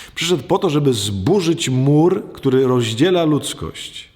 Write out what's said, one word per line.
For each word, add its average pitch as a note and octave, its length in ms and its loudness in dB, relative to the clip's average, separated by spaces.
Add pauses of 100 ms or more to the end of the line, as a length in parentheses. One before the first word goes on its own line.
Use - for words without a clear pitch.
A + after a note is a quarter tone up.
(160)
Przyszedł D#3+ 280 -2
po F#3 140 0
to, G3 120 0
żeby C#3+ 240 2
zburzyć A#2 760 0
mur, D3 640 2
który C3 340 2
rozdziela B2+ 560 2
ludzkość. - 920 -6